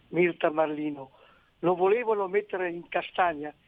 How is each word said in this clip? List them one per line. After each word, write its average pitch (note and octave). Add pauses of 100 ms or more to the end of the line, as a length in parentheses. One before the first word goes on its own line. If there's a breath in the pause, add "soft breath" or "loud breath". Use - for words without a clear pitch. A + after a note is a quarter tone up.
Mirta E3+
Marlino. D3+ (480 soft breath)
Lo F3
volevano G#3
mettere F#3
in E3+
castagna, E3+ (140 soft breath)